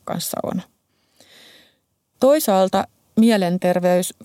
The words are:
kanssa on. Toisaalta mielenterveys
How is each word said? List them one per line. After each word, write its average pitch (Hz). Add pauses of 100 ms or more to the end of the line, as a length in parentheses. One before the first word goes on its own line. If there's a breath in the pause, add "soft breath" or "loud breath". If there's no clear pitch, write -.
kanssa -
on. - (1600 soft breath)
Toisaalta 202 (280)
mielenterveys 180 (120)